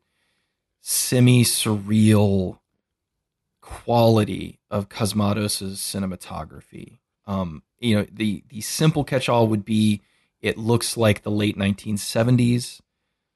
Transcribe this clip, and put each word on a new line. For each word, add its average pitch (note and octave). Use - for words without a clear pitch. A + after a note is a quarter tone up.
semi-surreal G#2+
quality A2
of G#2
Cosmatos' G#2
cinematography. -
Um, F#2
you A#2
know, G#2
the, G#2+
the G#2+
simple D#3
catch-all A#2+
would G#2+
be G#2+
it G#2
looks A#2
like A2
the G#2+
late G#2
nineteen G2+
seventies, A#2+